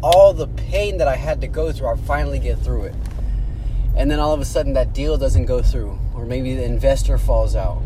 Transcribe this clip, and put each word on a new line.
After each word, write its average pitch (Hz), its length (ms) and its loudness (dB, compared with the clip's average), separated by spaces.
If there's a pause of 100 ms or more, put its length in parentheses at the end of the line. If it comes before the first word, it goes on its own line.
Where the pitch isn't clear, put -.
all 190 320 8
the 156 140 -4
pain 190 500 -4
that 156 100 2
I 131 80 0
had 139 260 -4
to 131 60 -6
go 156 240 -4
through, 139 180 -4
I 113 80 -2
finally 143 420 -2
get 123 200 -2
through 117 240 -2
it." - 120 -8 (1000)
And 147 140 2
then 151 100 0
all 151 140 2
of 151 60 -2
a 135 60 -4
sudden, 147 280 -2
that 127 200 0
deal 147 240 0
doesn't 131 280 2
go 123 160 0
through, 113 380 0 (160)
or 117 100 -6
maybe 131 300 -4
the 127 80 -4
investor 123 540 2
falls - 380 2
out 95 300 -2